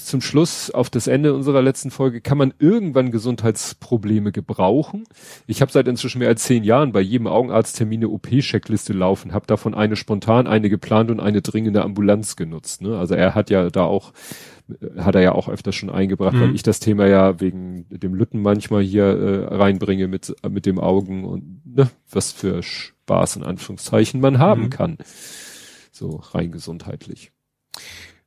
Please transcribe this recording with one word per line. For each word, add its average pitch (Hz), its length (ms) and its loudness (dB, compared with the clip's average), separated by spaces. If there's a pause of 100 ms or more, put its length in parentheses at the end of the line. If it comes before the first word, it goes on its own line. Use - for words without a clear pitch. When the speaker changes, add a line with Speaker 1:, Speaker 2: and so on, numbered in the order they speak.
Speaker 1:
zum - 180 -4
Schluss, - 500 0
auf 127 200 -2
das - 160 -2
Ende 139 280 2
unserer 139 280 2
letzten 135 280 0
Folge, 123 300 -2
kann 139 180 0
man 135 200 2
irgendwann 147 540 2
Gesundheitsprobleme 107 1200 -2
gebrauchen? 113 720 0 (420)
Ich 107 160 -2
hab - 80 2
seit 135 160 4
inzwischen 123 320 -4
mehr 120 100 2
als 117 160 2
zehn 120 200 2
Jahren 127 260 4
bei 104 120 2
jedem 110 260 -2
Augenarzttermin 113 720 0
eine 113 80 0
O-P-Checkliste - 840 -2
laufen, 95 400 0
hab - 140 -4
davon 107 280 0
eine 107 220 0
spontan, 110 520 2
eine 107 220 2
geplant 110 400 2
und 113 100 -2
eine 101 220 0
dringende 104 400 0
Ambulanz 101 540 0
genutzt, 80 460 -12
ne? 104 160 -4
Also 90 160 -2
er 95 220 2
hat 104 140 0
ja 92 200 2
da 90 140 0
auch, 95 280 -2 (840)
hat 92 160 2
er 95 80 6
ja 92 100 6
auch 92 160 -2
öfters - 280 -6
schon 95 140 -10
eingebracht, 95 440 0
Speaker 2:
Mhm. 123 60 2
Speaker 1:
weil 123 140 4
ich 107 100 -6
das 110 160 2
Thema 104 260 2
ja 95 320 6
wegen 90 520 -6
dem 92 240 -6
Lütten 107 280 -2
manchmal 104 400 0
hier, 101 220 2
äh, 98 500 0
reinbringe 98 540 2
mit, 92 260 -8 (140)
mit 98 180 -6
dem 95 140 0
Augen 95 460 -2
und, 92 380 -12
ne, 127 260 2 (200)
was - 220 -4
für 92 300 -4
Spaß - 720 -4
in - 80 -12
Anführungszeichen 110 760 -2
man 135 180 4
haben 160 260 4
Speaker 2:
Mhm. 123 60 -2
Speaker 1:
kann. 90 280 -6 (920)
So 85 240 -12 (160)
rein 85 180 -4
gesundheitlich. - 800 -16 (960)